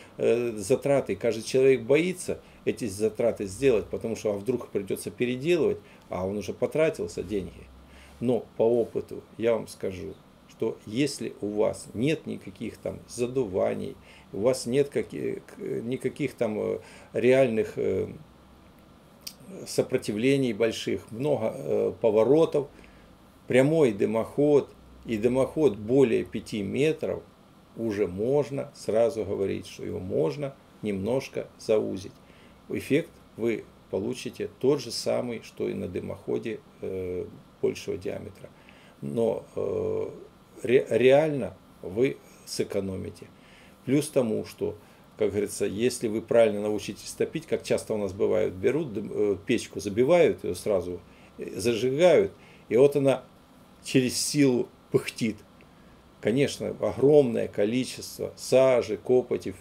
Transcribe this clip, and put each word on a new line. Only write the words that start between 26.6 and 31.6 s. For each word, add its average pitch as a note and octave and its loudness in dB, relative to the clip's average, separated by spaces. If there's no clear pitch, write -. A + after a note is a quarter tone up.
метров, A2 -2
уже G#2+ -2
можно B2+ -2
сразу A2 0
говорить, G2 -4
что - -14
его F#2+ -6
можно C3+ -4
немножко G#2+ -4
заузить. G#2+ -2